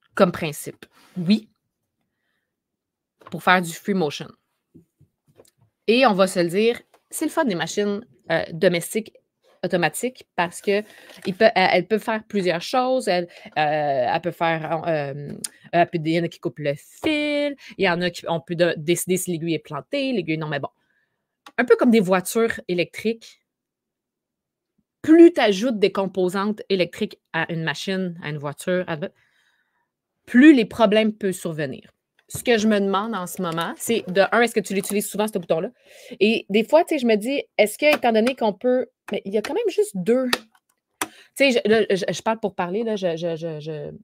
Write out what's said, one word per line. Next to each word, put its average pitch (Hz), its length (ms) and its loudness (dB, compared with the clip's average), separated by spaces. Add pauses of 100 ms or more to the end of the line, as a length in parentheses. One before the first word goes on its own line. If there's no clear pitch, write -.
(140)
comme 185 180 2
principe, - 540 -10 (320)
oui, 185 320 0 (1800)
pour 165 120 -12
faire 185 180 2
du 165 140 -6
free - 180 -6
motion. 160 360 -4 (1600)
Et 247 200 4
on 214 80 4
va 190 120 4
se 190 140 -2
le 170 80 0
dire, 220 320 0 (300)
c'est - 160 -4
le 302 40 -6
fun 330 140 0
des 208 100 0
machines, 202 520 -4 (260)
euh, 165 200 0
domestiques 175 600 -2 (520)
automatiques 180 640 -4 (100)
parce 175 240 -4
que 202 220 -2 (440)
ils 196 80 -4
pe-, 226 100 4
euh, 220 100 6
elles 180 320 2
peuvent 220 160 -2
faire 220 220 -4
plusieurs 175 360 -2
choses. 254 480 -2
Elles, 175 200 0 (300)
euh, 147 540 0
elles 170 80 0
peuvent 170 140 -6
faire... 160 520 -2
Euh, 143 460 -6 (400)
elle 170 160 4
peut, 175 160 -6
il 160 80 -2
y 170 80 0
en 170 40 0
a 170 40 -4
qui - 100 -18
coupent - 200 -8
le 147 180 -2
fil, 294 800 -4 (220)
il 196 60 0
y 190 40 2
en 175 140 0
a 175 80 -2
qui... - 180 -6
On 165 120 -2
peut - 140 -10
de-, 170 220 2
décider 170 400 -2
si 180 140 -6
l'aiguille 165 240 -4
est 151 40 -2
plantée, 262 540 -6
l'aiguille... 160 260 -4
Non, 156 100 -6
mais 143 120 -4
bon. 120 80 -8 (920)
Un 247 60 0
peu 427 120 4
comme 285 140 4
des 226 100 6
voitures 190 680 -2
électriques. 214 720 -6 (1600)
Plus 330 300 10
tu 330 80 -2
ajoutes 214 380 0
des 190 140 2
composantes 196 760 -2
électriques 190 520 -4 (120)
à 165 200 -4
une 165 100 -6
machine, 175 600 -6
à 147 80 -8
une 151 80 -8
voiture, 175 480 -6
à... 165 120 -6 (1300)
plus 294 300 10
les 233 100 4
problèmes 214 480 2
peuvent 202 200 -4
survenir. 156 580 -8 (380)
Ce - 140 -12
que 240 140 2
je 214 100 0
me 208 140 4
demande 202 340 -2
en 185 120 -6
ce 185 160 -8
moment, 165 340 -4
c'est - 340 -4
de 190 120 4 (100)
un, 220 80 4
est-ce 233 140 0
que 220 60 0
tu 190 120 -6
l'utilises 202 360 -4
souvent, 214 200 -4
ce 214 100 -6
bouton-là ? 170 320 -2 (500)
Et 220 280 2
des 214 160 2
fois, 302 180 6
tu 339 120 -4
sais, 302 40 0
je 240 80 -2
me 226 100 4
dis, 247 260 -4 (160)
est-ce 208 180 2
que, 294 180 4
étant 240 180 2
donné 226 220 2
qu'on 214 200 -2
peut, 254 320 0 (260)
mais 202 140 -4
il 196 80 -4
y 226 40 0
a 208 40 0
quand 277 100 -8
même 427 160 -2
juste 403 260 -2
deux. 240 360 0 (720)
Tu - 60 -4 (260)
sais, 269 180 4
je, 214 160 2
là, 220 220 4
je, 185 200 0
je - 120 -6
parle 226 180 -2
pour 196 140 -4
parler, 185 280 -4
là, 220 140 -4
je, 180 200 -2
je, 165 200 -4
je, 156 240 -8
je, 151 300 -10 (140)